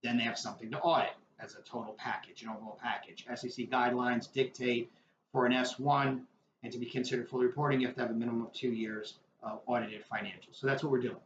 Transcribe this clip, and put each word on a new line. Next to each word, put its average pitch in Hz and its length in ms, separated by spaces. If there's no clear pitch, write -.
Then 120 140
they 117 80
have 117 120
something 110 360
to 147 80
audit 165 320
as - 160
a - 60
total 110 360
package, - 460
an 113 60
overall 110 340
package. - 480
S 131 140
E 123 40
C 117 220
guidelines 123 640
dictate 127 580
for 123 160
an 123 60
S 127 260
one 135 440
and 117 80
to 120 60
be 120 80
considered 123 420
fully 123 180
reporting, 139 340
you 123 60
have 127 80
to 127 80
have 117 80
a 113 40
minimum 117 280
of 113 100
two 123 200
years 110 420
of 110 220
audited 107 360
financials. 98 420
So - 120
that's 139 160
what 151 80
we're 127 100
doing. 120 140